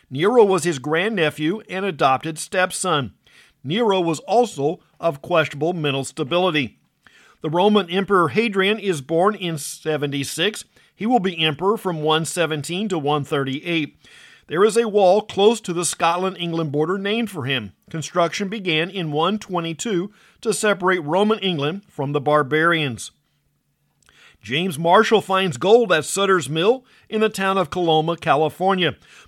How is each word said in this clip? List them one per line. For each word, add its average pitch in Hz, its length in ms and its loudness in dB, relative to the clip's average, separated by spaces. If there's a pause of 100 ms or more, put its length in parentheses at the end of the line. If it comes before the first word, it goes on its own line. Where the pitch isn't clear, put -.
Nero 208 360 4
was 175 180 2
his 160 160 -2
grandnephew 165 880 -2
and 190 160 -6
adopted 156 540 0
stepson. 180 760 -2 (500)
Nero 190 360 2
was 165 200 0
also 180 580 0 (220)
of 160 220 -4
questionable 156 500 0
mental 143 320 -2
stability. 151 720 -2 (640)
The 156 100 -6
Roman 190 400 2
Emperor 185 380 2
Hadrian 196 500 0
is 180 220 -2
born 165 340 0
in 170 240 -6
seventy-six. 147 1080 -4 (280)
He 196 120 -8
will 240 140 4
be 175 220 -2
emperor 160 340 0
from 175 260 -4
one 156 220 2
seventeen 165 680 -4
to 180 80 -2
one 143 260 -2
thirty-eight. 151 720 -4 (480)
There 160 160 0
is 220 140 4
a 233 100 4
wall 202 360 4
close 214 400 2
to 185 100 -6
the 170 140 -2
Scotland-England 170 840 -2
border 156 260 0
named 208 320 -2
for 165 160 -8
him. 123 280 -4 (180)
Construction 170 580 -2
began 180 400 -2
in 175 220 -6
one 170 300 0
twenty-two 175 720 -4 (300)
to 220 100 -2
separate 185 480 0
Roman 196 400 0
England 175 480 -4
from 143 240 -6
the 147 80 0
barbarians. 147 880 0 (1300)
James 147 380 -4
Marshall 190 440 4
finds 190 340 0
gold 202 360 4
at 156 120 2
Sutter's 190 440 0
Mill 190 360 0 (240)
in 214 120 -2
the 220 80 2
town 196 300 -2
of 175 120 0
Coloma, 165 460 2
California. 160 800 0 (320)